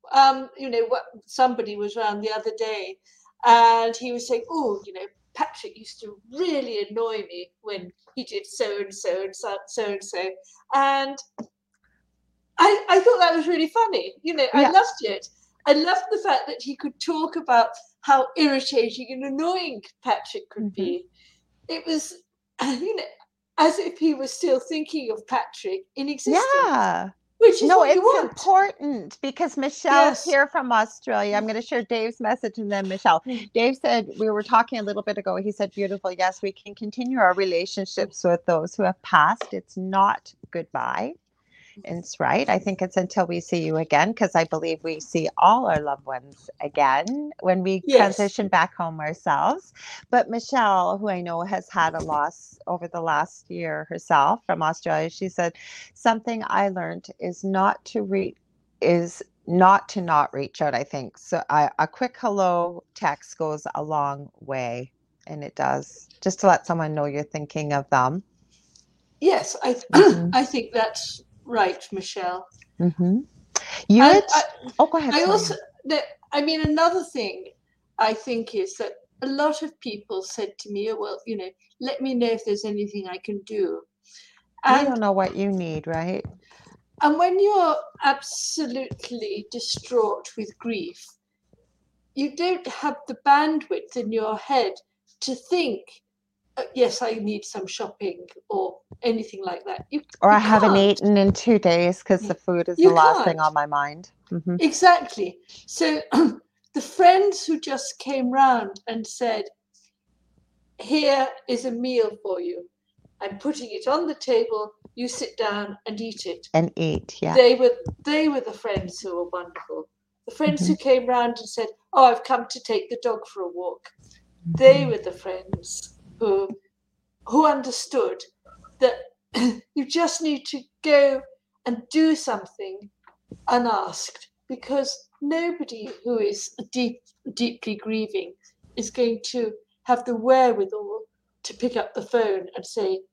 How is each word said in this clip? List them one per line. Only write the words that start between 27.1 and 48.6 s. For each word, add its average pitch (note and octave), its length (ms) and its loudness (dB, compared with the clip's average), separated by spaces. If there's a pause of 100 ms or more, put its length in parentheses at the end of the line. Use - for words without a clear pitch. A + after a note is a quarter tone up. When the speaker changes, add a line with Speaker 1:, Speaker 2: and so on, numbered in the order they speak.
Speaker 1:
which A4+ 240 10
is C#4+ 60 4
Speaker 2:
No, F#4 100 8
Speaker 1:
what D4 160 6
you F#4 60 4
Speaker 2:
it's G4 40 -2
Speaker 1:
want. B4 260 4
Speaker 2:
important D4 920 0
because C4+ 380 -4
Michelle's C#4+ 340 -2
Speaker 1:
Yes. C#4+ 320 4
Speaker 2:
here C#4+ 220 4
from C#4 260 -4
Australia. G#3+ 640 0
I'm G#3+ 100 -2
gonna A3 140 -4
share A#3 220 -4
Dave's A3+ 380 -4
message A3+ 380 -2
and G#3 140 -6
then G3 160 -4
Michelle. F#3 380 2
Speaker 1:
Mm. A#3 260 -8
Speaker 2:
Dave B3 240 2
said, A#3 320 -2 (100)
we G#3+ 120 -2
were G#3 140 -2
talking A#3 340 0
a G#3 40 -6
little G3+ 200 -6
bit G#3 160 -6
ago, F#3 180 -4
he G3+ 160 -4
said, G3+ 220 -6
"Beautiful. F#3+ 380 -4
Yes, F#3 280 -2
we G3 120 -6
can - 220 -20
continue B3 440 -6
our F#3 160 6
relationships F#3+ 880 -2
with F3 220 2
those E3+ 300 -2
who G3+ 80 0
have F#3 180 -2
passed. F3 500 2
It's - 240 -12
not F#3+ 560 0 (200)
goodbye." E3 600 -6 (720)
It's - 340 -12
right. D#3+ 300 0
I F#3+ 100 2
think F#3+ 220 -6
it's F#3 160 -4
until F#3 300 0
we F3 120 -4
see E3+ 240 -4
you D#3 140 -2
again, D#3+ 380 2
'cause G3 200 -2
I E3 100 4
believe D#3+ 380 -4
we D#3+ 160 -8
see D#3+ 380 -4
all A3+ 320 6
our D#3 120 0
loved C#3 260 -8
ones C3+ 420 -14 (140)
again D#3 680 0 (100)
when F#3 200 0
we F#3+ 220 -2
Speaker 1:
Yes. C4+ 140 6 (180)
Speaker 2:
transition G3+ 320 -2
back F3+ 260 2